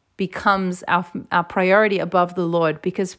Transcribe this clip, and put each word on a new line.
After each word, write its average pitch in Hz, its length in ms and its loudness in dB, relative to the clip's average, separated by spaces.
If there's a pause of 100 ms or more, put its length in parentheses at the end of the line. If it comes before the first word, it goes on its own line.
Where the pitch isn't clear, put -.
(160)
becomes 190 680 -2
our, 175 200 0 (260)
our 175 120 2
priority 196 540 2
above 175 360 0
the 180 120 -2
Lord, 165 360 0
because 185 360 -4